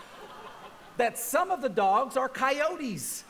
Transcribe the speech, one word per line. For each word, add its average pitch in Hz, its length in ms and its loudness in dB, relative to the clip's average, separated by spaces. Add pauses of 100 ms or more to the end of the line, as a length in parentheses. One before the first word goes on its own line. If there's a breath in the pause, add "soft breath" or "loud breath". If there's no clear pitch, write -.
(1000 loud breath)
That 233 180 2
some 359 360 0
of 294 100 0
the 269 60 0
dogs 202 480 4
are 262 120 2
coyotes. 269 1000 -2